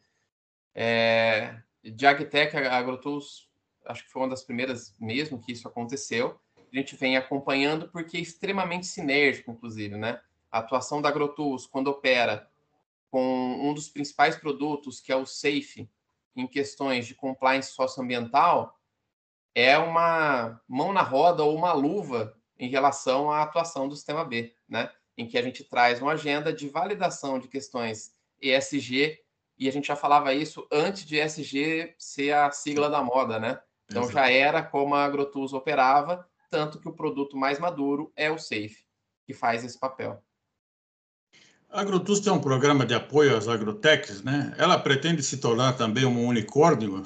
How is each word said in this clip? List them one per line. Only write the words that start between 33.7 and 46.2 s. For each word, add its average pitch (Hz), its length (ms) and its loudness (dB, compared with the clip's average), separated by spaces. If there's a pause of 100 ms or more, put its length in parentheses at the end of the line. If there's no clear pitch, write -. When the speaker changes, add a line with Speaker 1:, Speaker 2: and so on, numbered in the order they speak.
Speaker 1:
Então, 120 160 -2
Speaker 2:
Exato. 120 120 -4
Speaker 1:
já 135 160 6
era 135 320 4
como 143 320 0
a 143 100 4
AgroTools 139 500 -4
operava, 143 760 2 (220)
tanto 156 280 -2
que - 100 -12
o 156 40 -10
produto 143 440 -4
mais 139 220 0
maduro 147 560 -2
é 151 160 0
o 160 80 -4
Safe, 107 460 -8 (420)
que - 80 -12
faz 117 300 -2
esse 117 140 -14
papel. 110 440 -8 (1500)
Speaker 2:
A 202 140 -4
AgroTools 202 380 2
tem 196 120 4
um 165 80 4
programa 135 460 4
de 120 80 0
apoio 131 420 4
às 104 100 0
agrotechs, 107 760 2
né? 127 340 -2
Ela 160 220 6
pretende 147 440 2
se 131 140 -4
tornar 127 380 2
também 123 320 2
um 120 200 2